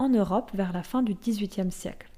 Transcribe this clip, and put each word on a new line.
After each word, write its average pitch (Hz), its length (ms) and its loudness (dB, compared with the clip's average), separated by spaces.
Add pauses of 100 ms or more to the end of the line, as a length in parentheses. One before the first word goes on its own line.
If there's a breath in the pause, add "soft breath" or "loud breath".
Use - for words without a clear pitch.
en 269 80 2
Europe 208 460 4
vers 190 180 0
la 180 100 -2
fin 254 200 0
du 214 120 2
dix-huitième 196 560 -2
siècle. - 480 -10